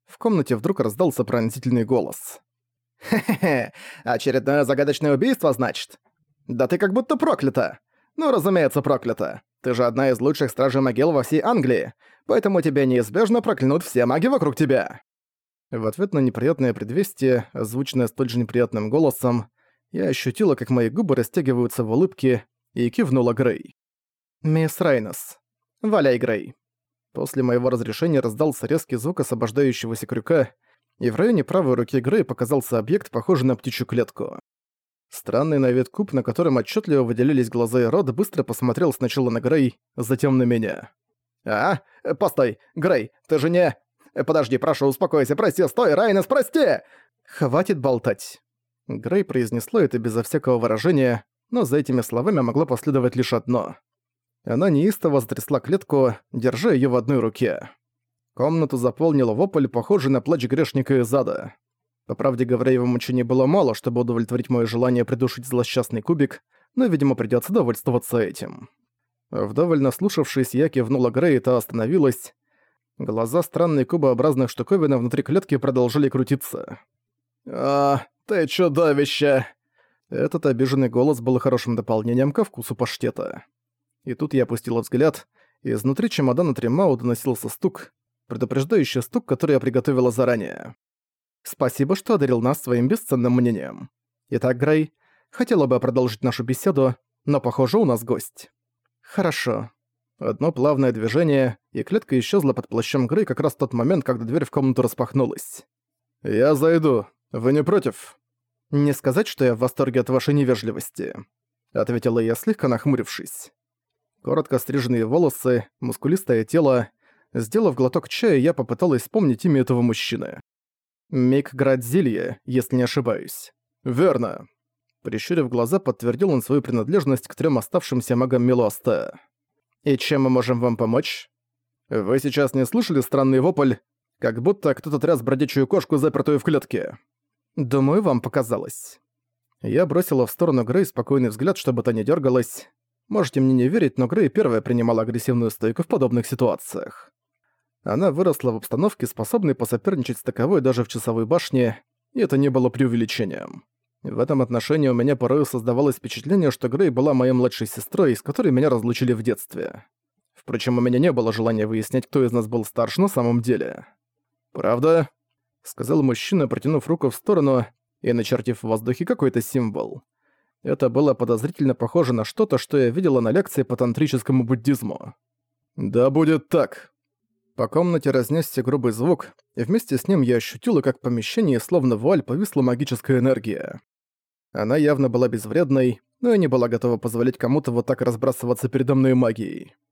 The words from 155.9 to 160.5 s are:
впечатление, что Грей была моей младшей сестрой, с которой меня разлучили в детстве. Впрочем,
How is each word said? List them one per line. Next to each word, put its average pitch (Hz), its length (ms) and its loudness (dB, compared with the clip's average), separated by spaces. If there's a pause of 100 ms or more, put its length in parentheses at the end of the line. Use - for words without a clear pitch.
впечатление, 139 540 -2
что - 180 -4
Грей 156 200 2
была 135 240 2
моей 127 200 4
младшей 123 340 0
сестрой, - 480 0
с - 60 -10
которой 156 320 0
меня 139 160 4
разлучили 120 420 0
в 110 120 -2
детстве. - 640 -6 (480)
Впрочем, 120 440 -4